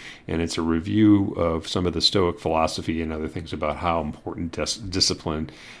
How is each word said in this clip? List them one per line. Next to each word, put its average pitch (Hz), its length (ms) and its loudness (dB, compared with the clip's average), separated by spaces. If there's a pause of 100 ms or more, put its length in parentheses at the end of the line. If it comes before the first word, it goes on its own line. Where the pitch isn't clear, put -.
(280)
and 85 140 0
it's 82 160 -2
a 87 40 0
review 101 760 4
of 82 320 0
some 92 160 0
of 87 80 0
the 82 80 -2
Stoic 87 400 2
philosophy 80 600 0
and 80 120 -4
other 78 160 -4
things 80 240 -10
about 73 240 -2
how 85 240 0
important 82 500 -6
dis-, - 240 -4
discipline, 87 760 -2 (280)